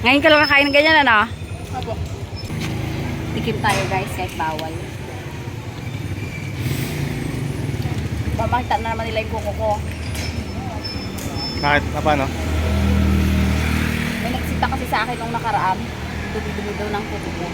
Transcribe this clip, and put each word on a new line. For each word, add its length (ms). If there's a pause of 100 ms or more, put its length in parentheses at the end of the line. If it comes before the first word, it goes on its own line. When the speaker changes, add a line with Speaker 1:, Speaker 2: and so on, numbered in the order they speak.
Speaker 1:
Ngayon 160
ka 80
lang 100
nakakain 300
ng 80
ganyan, 240
ano? 240 (480)
Speaker 2:
Opo. 200 (1400)
Speaker 1:
Tikim 240
tayo, 320
guys, 240
kahit 240
bawal. 360 (3500)
Babangta 420
na 160
naman 160
nila 160
yung 80
kuko 200
ko. 160 (1900)
Speaker 3:
Bakit? 240
Na 160
paano? 220 (1900)
Speaker 1:
May 100
nagsita 380
kasi 180
sa 160
akin 160
nung 140
nakaraan. 480 (500)
Dumi-dumi 460
daw 160
ng 160
kuko 240
ko. 220